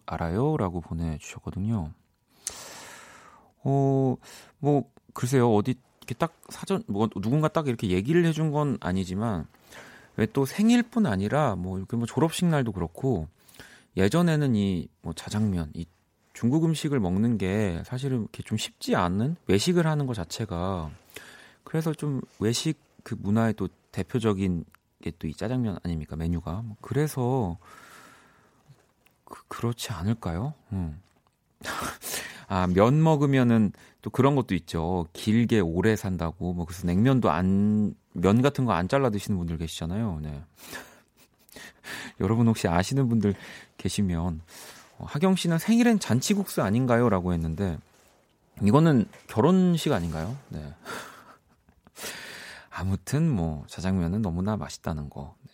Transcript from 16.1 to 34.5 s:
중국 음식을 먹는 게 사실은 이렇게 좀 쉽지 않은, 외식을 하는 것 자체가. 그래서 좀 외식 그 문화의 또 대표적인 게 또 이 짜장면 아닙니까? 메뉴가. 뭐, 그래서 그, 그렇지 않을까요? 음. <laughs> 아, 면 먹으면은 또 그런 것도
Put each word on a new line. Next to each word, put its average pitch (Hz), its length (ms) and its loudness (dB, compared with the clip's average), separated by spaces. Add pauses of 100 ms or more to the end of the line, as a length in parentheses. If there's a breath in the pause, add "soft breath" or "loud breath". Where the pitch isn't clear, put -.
중국 151 320 0
음식을 147 340 0
먹는 101 380 2
게 95 480 0
사실은 127 380 -4
이렇게 - 200 -12
좀 107 140 -4
쉽지 - 400 -4
않은, 104 400 0 (100)
외식을 175 400 2
하는 147 180 0
것 127 80 -4
자체가. 90 760 -6 (720 loud breath)
그래서 160 300 -4
좀 143 260 -4 (200)
외식 120 380 0 (280)
그 113 120 -8
문화의 107 360 2
또 95 160 -4 (240)
대표적인 98 720 -2 (360)
게 92 100 -8
또 - 180 -8
이 73 40 -6
짜장면 113 520 -4
아닙니까? 80 320 -6
메뉴가. 85 480 -4
뭐, 107 160 -12
그래서 127 760 -2 (1700 loud breath)
그, - 240 -20
그렇지 - 460 -6
않을까요? 98 600 -4 (200)
음. 85 260 -6 (600)
<laughs> - 80 -10 (800 loud breath)
아, 90 180 2
면 110 340 6
먹으면은 135 720 4 (300 loud breath)
또 110 80 -8
그런 139 260 4
것도 117 180 0